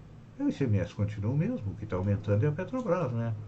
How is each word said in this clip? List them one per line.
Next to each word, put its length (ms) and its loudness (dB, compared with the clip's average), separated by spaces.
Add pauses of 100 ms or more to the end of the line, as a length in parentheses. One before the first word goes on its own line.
(380)
O 80 0
I 60 4
C 120 0
M 120 4
S 180 0
continua 380 -2
o 40 2
mesmo, 360 0
o 40 -8
que 100 -8
tá 100 -2
aumentando 480 2
é 40 4
a 40 2
Petrobras, 600 0
né? 200 -2 (160)